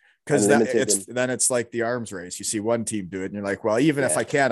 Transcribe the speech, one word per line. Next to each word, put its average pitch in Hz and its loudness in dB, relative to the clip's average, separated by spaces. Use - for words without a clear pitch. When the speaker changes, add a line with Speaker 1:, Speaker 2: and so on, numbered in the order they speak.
Speaker 1:
'Cause 123 4
that, 104 6
Speaker 2:
unlimited 117 2
Speaker 1:
it's, 101 0
Speaker 2:
and 120 -6
Speaker 1:
then 127 0
it's - 0
like 120 -2
the 117 -4
arms 117 -4
race. 90 -10
You 98 -10
see 110 -4
one 113 0
team 104 -6
do 92 -6
it, - -4
and 95 -8
you're 104 -6
like, 101 -4
"Well, 110 2
even 143 2
if 123 0
Speaker 2:
Yeah. - 0
Speaker 1:
I 117 0
can't 135 2